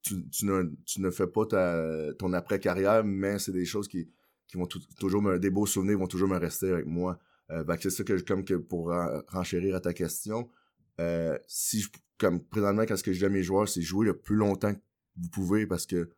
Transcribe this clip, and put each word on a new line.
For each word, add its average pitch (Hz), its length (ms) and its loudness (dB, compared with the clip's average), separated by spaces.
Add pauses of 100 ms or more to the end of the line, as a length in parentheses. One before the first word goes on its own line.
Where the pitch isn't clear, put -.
tu, - 280 -6
tu - 160 -4
ne, 95 180 2 (220)
tu - 160 -6
ne 95 80 2
fais 90 180 0
pas 107 180 0
ta, 82 680 0
ton 92 180 -4
après-carrière, 98 720 2
mais 98 360 0
c'est 95 120 -4
des 92 140 0
choses 101 240 -4
qui, 82 200 -6 (380)
qui - 80 -16
vont 90 100 -2
tou-, 90 140 -8 (200)
toujours 98 220 2
me, 95 180 2
des 98 100 2
beaux 101 160 2
souvenirs 98 320 2
vont 95 100 0
toujours 92 220 0
me 92 80 2
rester 85 320 -2
avec 87 160 0
moi. 87 340 -4 (300)
Euh, 80 160 -4
fait 85 120 0
que - 60 -8
c'est - 60 0
ça 95 140 -4
que 95 140 0
je, 87 60 -2
comme 98 220 -2
que 98 80 0
pour 85 360 -4
ren-, 85 380 -2
renchérir 92 480 -2
à 90 60 -2
ta 87 120 0
question, 107 560 -4 (520)
euh, 85 360 0 (100)
si - 340 -2
je, - 80 -6 (280)
comme 90 260 2
présentement, 104 400 2
quand 110 120 0
ce - 80 -4
que 101 80 0
je 90 80 0
dis 98 60 4
à 98 40 4
mes 98 140 2
joueurs, 98 240 2
c'est 90 140 -2
jouer 92 240 2
le 98 120 2
plus - 180 -2
longtemps 104 380 2
que 101 60 -8 (380)
vous 87 120 -6
pouvez 101 360 2
parce 92 200 -2
que 85 320 -2